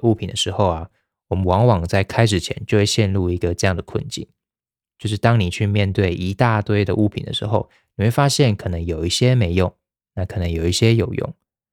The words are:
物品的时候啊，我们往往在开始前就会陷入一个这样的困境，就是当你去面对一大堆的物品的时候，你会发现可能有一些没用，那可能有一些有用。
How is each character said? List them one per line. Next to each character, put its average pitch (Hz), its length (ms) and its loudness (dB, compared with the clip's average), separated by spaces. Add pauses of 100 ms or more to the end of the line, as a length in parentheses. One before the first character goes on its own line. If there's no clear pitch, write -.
物 113 100 2
品 92 140 -6
的 90 80 -10
时 - 160 -4
候 101 160 0
啊， 82 200 -4 (400)
我 98 60 -4
们 92 100 -2
往 92 220 4
往 95 180 4
在 98 200 0
开 - 200 0
始 104 140 2
前 - 260 -8
就 107 140 2
会 101 80 4
陷 104 260 0
入 92 160 0
一 87 80 -2
个 87 160 -2
这 95 140 -2
样 92 80 2
的 82 80 -6
困 - 240 -8
境， - 220 -12 (720)
就 110 80 -4
是 104 100 -4
当 117 220 4
你 87 100 0
去 107 160 -2
面 101 260 0
对 92 220 0
一 92 180 -4
大 110 300 0
堆 104 220 0
的 98 100 -2
物 107 140 2
品 - 160 -8
的 - 100 -10
时 - 100 -6
候， 104 240 -2 (280)
你 98 80 -2
会 113 60 2
发 143 180 2
现 131 260 2
可 - 140 -6
能 85 180 -4
有 82 180 -4
一 87 40 0
些 127 260 2
没 90 200 2
用， 90 200 2 (400)
那 92 120 -4
可 - 120 -8
能 87 120 -2
有 82 160 -2
一 90 60 2
些 117 220 4
有 104 200 0
用。 - 200 -6 (380)